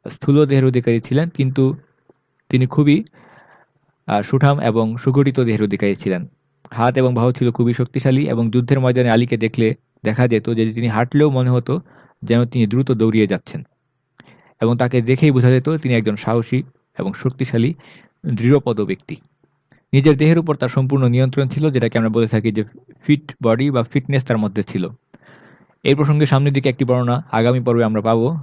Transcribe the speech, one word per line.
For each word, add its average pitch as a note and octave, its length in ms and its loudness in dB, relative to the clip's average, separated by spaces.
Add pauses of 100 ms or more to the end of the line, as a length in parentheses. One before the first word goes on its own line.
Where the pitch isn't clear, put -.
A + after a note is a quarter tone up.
স্থূল C#3 400 0
দেহের C3+ 200 2
অধিকারী A#2+ 360 0
ছিলেন, D3 280 -2
কিন্তু C3 340 -2 (880)
তিনি B2+ 160 2
খুবই, D3 300 2 (1120)
আহ, G#2 140 0
সুঠাম C#3 400 0
এবং A2+ 240 0 (120)
সুগঠিত C3+ 420 0
দেহের A2 240 0
অধিকারী G2+ 320 -2
ছিলেন। F#2 260 -4 (500)
হাত A#2 260 0
এবং B2+ 160 2
বাহু A#2+ 180 2
ছিল B2 200 -2
খুবই A#2+ 220 0
শক্তিশালী C3 540 -2
এবং A#2 240 -2
যুদ্ধের B2 280 0
ময়দানে B2+ 300 2
আলীকে A#2+ 280 0
দেখলে A2+ 300 -2 (360)
দেখা A2+ 240 0
যেত A2+ 280 -2
যে A2+ 80 0 (100)
তিনি A#2 140 -4
হাঁটলেও B2 420 2
মনে B2+ 200 0
হতো B2 240 0 (500)
যেন A#2 220 2
তিনি A#2+ 220 -2
দ্রুত B2+ 240 0
দৌড়িয়ে A2 360 2
যাচ্ছেন - 340 -8 (1000)
এবং A2+ 160 0
তাকে B2 240 0
দেখেই C3 300 2
বোঝা B2+ 200 4
যেত C3 160 2 (120)
তিনি B2+ 160 -2
একজন G#2+ 200 0
সাহসী A2+ 440 -2 (380)
এবং F#2+ 160 -6
শক্তিশালী B2+ 580 -2 (520)
দৃঢ়পদ A#2+ 580 0
ব্যক্তি। F#2+ 340 -8 (760)
নিজের C#3 240 4
দেহের D#3+ 220 4
উপর E3 160 -2
তার C3 200 -4
সম্পূর্ণ C3+ 340 0
নিয়ন্ত্রণ C3 380 0
ছিল, C3+ 220 -4
যেটাকে A#2 280 0
আমরা A2+ 180 0
বলে A#2 120 2
থাকি A2+ 240 -2
যে G#2 120 -4 (380)
ফিট D3 240 0 (160)
বডি A#2 300 0
বা B2 120 0
ফিটনেস C3 420 -4
তার A2+ 180 -2
মধ্যে G2+ 200 -4
ছিল। F#2 200 -6 (1000)
এই C3+ 100 4
প্রসঙ্গে D3 300 2
সামনের C#3 300 2
দিকে C3+ 140 -2
একটি B2+ 160 -2
বর্ণনা B2 300 0 (160)
আগামী A#2+ 320 2
পর্বে A#2 200 0
আমরা A2 180 -2
পাবো A2+ 260 0 (160)